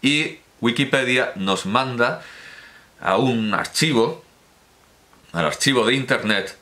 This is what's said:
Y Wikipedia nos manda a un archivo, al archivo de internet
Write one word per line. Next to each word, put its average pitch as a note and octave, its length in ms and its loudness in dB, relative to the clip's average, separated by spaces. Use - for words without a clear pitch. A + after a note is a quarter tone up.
Y D3 380 0
Wikipedia B2+ 760 2
nos F#2+ 300 -2
manda B2 560 0
a F#2+ 160 2
un A2+ 380 0
archivo, C3+ 720 0
al E2+ 140 0
archivo B2 400 2
de B2 80 4
internet A#2+ 680 -2